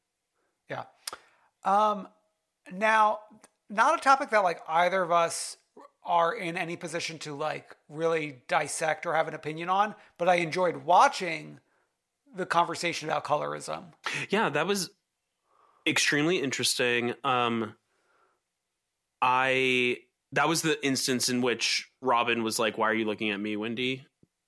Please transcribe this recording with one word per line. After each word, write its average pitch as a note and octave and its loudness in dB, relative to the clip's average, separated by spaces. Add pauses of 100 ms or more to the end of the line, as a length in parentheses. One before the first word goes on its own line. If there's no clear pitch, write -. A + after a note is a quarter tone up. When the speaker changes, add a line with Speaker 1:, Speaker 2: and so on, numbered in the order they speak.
(680)
Speaker 1:
Yeah. B2+ -10 (800)
Um, G3+ 0 (640)
now, G#3+ 2 (500)
not B3 4
a - -4
topic C4+ 4
that, G#3+ 4
like, E3+ 0
either F3+ 2
of E3+ 0
us E3+ 0 (480)
are E3+ 2
in F3 -6
any E3+ -6
position D#3+ -8
to, D3+ -10
like, C#3+ -8 (100)
really D#3 -2
dissect D#3 0
or E3+ -2
have D#3 2
an - -10
opinion D#3 -8
on, G3 2 (220)
but E3+ 2
I F3+ 6
enjoyed E3 0
watching E3 4 (760)
the F#3 -4
conversation E3 -2
about D3+ -2
colorism. D3 -6 (440)
Speaker 2:
Yeah, G3 2
that D3 -2
was G3 -2 (1000)
extremely D#3 2
interesting. A#2+ 0 (100)
Um, A#2 0 (1500)
I, B2+ 2 (360)
that C#3+ 2
was D#3+ 0
the D3+ 0
instance B2+ 0
in B2 0
which - -2 (120)
Robin A#2+ 0
was A2 -2
like, A2 0
"Why A2 2
are A2 2
you A2+ 0
looking G#2+ -4
at G2 -4
me, G#2+ -4
Wendy?" B2+ -6 (420)